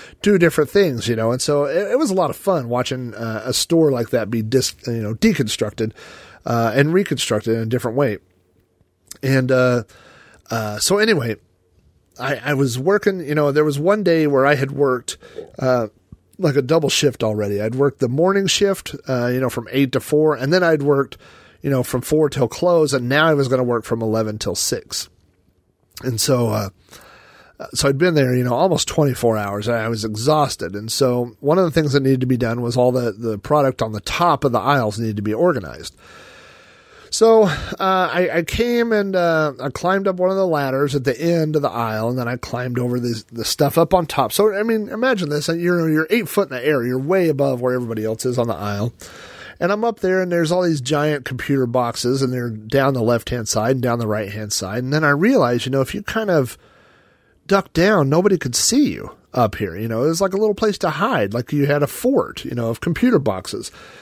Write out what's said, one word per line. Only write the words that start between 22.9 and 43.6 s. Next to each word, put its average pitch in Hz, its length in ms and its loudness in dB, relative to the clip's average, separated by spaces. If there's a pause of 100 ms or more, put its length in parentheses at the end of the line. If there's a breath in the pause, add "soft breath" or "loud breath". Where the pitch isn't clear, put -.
and 123 160 -2
now 147 160 4
I 160 80 4
was 139 140 2
gonna 127 160 2
work 120 220 -2
from 113 180 -4
eleven 110 340 -2
till 98 160 -4
six. - 560 -6 (920)
And 127 180 -2
so, 123 280 2
uh, 104 200 -2 (1040 loud breath)
so - 160 0
I'd 135 80 0
been 175 160 2
there, 127 220 2
you 123 80 0
know, 120 100 0
almost 160 340 2
twenty-four 120 480 2
hours, 104 320 -4
and 120 100 0
I 110 120 -2
was 110 160 -4
exhausted. 113 720 -2
And 107 160 -10
so 123 480 0
one 147 180 2
of 185 80 4
the 160 60 0
things 151 220 0
that 139 100 2
needed 131 180 2
to 127 60 0
be 127 100 2
done 120 240 -2
was 117 160 -2
all 123 140 6
the, 120 220 -2
the 110 260 -6
product 139 420 0
on 113 120 -2
the 104 80 -8
top 170 420 0
of 135 80 2
the 117 80 0
aisles 113 400 0
needed 110 160 -2
to 104 80 -4
be 104 100 -2
organized. 113 640 -2 (1120 loud breath)
So, 226 340 6
uh, 160 120 2 (240 loud breath)
I, 185 540 0
I 170 100 0
came 233 480 0
and, 202 240 0
uh, 160 460 2
I 139 80 -4
climbed 190 400 -2
up 180 80 -2
one 180 120 2
of 190 60 -2
the 190 100 2
ladders 139 480 0
at 131 120 -2
the 131 120 0
end 160 380 0
of 147 60 2
the 135 100 0
aisle, 110 380 -2
and 127 100 -2
then 120 80 -4
I 123 80 -4
climbed 123 420 -6
over 123 220 -2
the, 117 320 -4
the 113 140 -8
stuff - 320 0